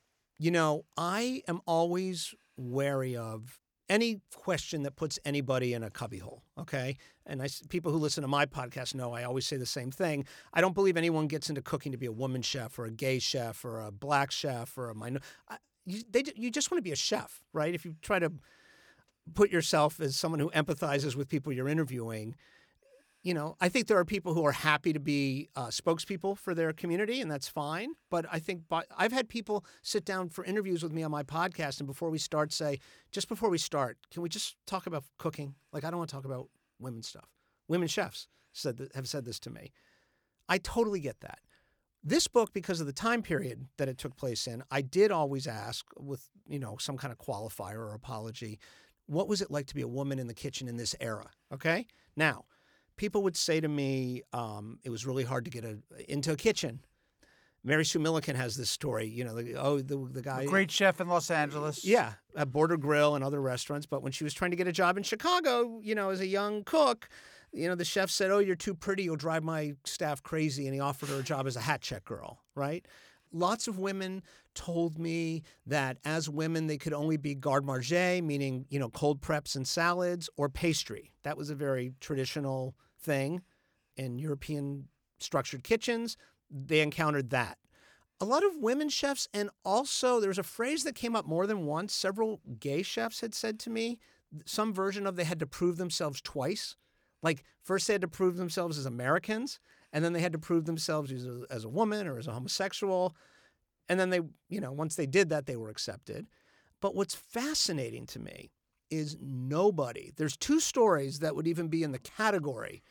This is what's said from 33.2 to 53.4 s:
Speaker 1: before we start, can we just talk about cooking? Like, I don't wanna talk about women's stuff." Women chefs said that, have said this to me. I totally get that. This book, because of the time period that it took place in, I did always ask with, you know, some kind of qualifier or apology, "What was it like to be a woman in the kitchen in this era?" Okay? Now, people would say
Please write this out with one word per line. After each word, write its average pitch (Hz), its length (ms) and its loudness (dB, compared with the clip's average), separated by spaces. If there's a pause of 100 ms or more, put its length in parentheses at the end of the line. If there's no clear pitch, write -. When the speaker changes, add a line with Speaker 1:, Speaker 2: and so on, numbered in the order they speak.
Speaker 1:
before 226 220 0
we 175 80 4
start, 139 400 0 (140)
can 170 100 -8
we 175 80 -2
just - 280 -6 (100)
talk 185 180 -4
about 160 200 -4 (120)
cooking? 143 380 -6 (180)
Like, 143 100 -6
I 160 60 -4
don't 170 80 -2
wanna 170 100 -2
talk 139 180 -10
about 131 240 -8 (280)
women's 117 300 -10
stuff." - 200 -16 (400)
Women 170 200 2
chefs - 400 -4 (260)
said 127 240 -4
that, 135 160 -12
have 131 140 -6
said 139 180 -6
this 117 140 -8
to - 100 -12
me. 110 220 -16 (760)
I 185 120 4
totally 202 400 0
get 139 220 -6
that. - 180 -16 (640)
This 190 240 4
book, 233 260 4
because 180 260 -2
of 160 60 -2
the 139 80 -4
time 226 300 0
period 123 420 -2 (120)
that 139 120 0
it 127 80 -6
took 135 180 -8
place 120 300 -4
in, 117 240 -8
I 139 140 2
did 180 280 4
always 139 360 0
ask 113 400 -6 (100)
with, 139 320 -10 (180)
you 147 120 -6
know, 110 180 -6
some - 180 -4
kind 131 160 -8
of 110 60 -14
qualifier 107 600 -6
or 107 180 -8
apology, 110 640 -10 (480)
"What 165 200 0
was 196 140 2
it 196 80 -4
like 143 160 -2
to - 80 -14
be 143 80 -4
a 123 60 -4
woman 135 320 -2
in 123 80 -4
the 117 80 -10
kitchen 131 320 -6
in 120 100 -6
this 117 240 -4
era?" 110 300 -4 (200)
Okay? 165 360 0 (280)
Now, 151 300 2 (520)
people 208 260 2
would 185 120 2
say 160 240 2